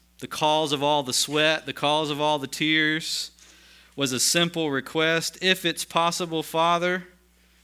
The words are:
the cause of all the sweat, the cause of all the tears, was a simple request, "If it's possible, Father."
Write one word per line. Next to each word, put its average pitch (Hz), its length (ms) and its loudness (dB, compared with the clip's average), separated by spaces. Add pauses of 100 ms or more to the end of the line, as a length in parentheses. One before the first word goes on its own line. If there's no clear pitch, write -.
(180)
the 127 80 -12
cause 151 460 2
of 139 100 -2
all 147 220 2
the 127 80 -6
sweat, 151 540 2
the 139 60 -6
cause 147 380 0
of 143 100 -4
all 151 200 2
the 135 80 -6
tears, 156 840 0 (640)
was 139 160 -2
a 127 80 -2
simple 170 540 0
request, 160 680 -2
"If 185 240 2
it's 165 200 -2
possible, 170 580 0
Father." 175 640 0 (580)